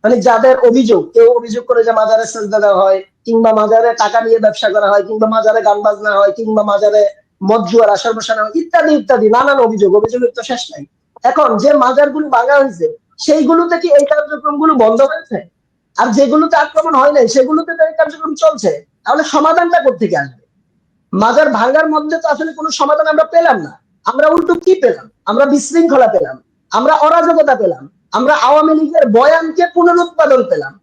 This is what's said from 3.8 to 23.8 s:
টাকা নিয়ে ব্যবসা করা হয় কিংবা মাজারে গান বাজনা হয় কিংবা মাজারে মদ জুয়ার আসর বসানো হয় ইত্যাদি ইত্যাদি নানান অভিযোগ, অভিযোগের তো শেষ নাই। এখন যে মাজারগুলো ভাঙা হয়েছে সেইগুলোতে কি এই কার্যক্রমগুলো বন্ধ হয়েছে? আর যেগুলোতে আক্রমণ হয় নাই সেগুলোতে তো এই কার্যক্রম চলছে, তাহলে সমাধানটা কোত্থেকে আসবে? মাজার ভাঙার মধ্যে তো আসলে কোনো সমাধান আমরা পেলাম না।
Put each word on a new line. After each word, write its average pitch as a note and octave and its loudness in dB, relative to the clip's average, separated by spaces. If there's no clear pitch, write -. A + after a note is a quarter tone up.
টাকা G#3+ -2
নিয়ে A3+ 0
ব্যবসা G#3+ 0
করা G#3 0
হয় G3+ 2
কিংবা G#3+ -2
মাজারে A3 0
গান G#3 0
বাজনা G#3 -2
হয় G3+ 2
কিংবা A3 -2
মাজারে G#3 0
মদ G#3+ 0
জুয়ার A3 4
আসর A3+ -2
বসানো A3 -4
হয় G#3+ -4
ইত্যাদি D#4+ 0
ইত্যাদি A3 0
নানান C4+ 2
অভিযোগ, G#3 0
অভিযোগের A#3 0
তো A#3 -10
শেষ B3 -8
নাই। - -18
এখন B3+ 0
যে C4+ 2
মাজারগুলো C#4+ 0
ভাঙা C4 0
হয়েছে A#3 -2
সেইগুলোতে E4 0
কি E4+ -4
এই C#4+ 4
কার্যক্রমগুলো D4+ -2
বন্ধ A#3 2
হয়েছে? C#4 -4
আর A#3+ 0
যেগুলোতে D4+ 0
আক্রমণ D#4 -2
হয় C#4 2
নাই B3+ 2
সেগুলোতে D#4 0
তো D#4+ 2
এই D#4+ -4
কার্যক্রম D#4 -4
চলছে, B3 -2
তাহলে D4 -2
সমাধানটা E4 0
কোত্থেকে G3+ -2
আসবে? C#3 -8
মাজার A#3+ 2
ভাঙার C4+ 0
মধ্যে D#4 -4
তো E4 -6
আসলে D4+ -4
কোনো D#4 -8
সমাধান D4+ -2
আমরা D#4 0
পেলাম E4 0
না। C#3+ -16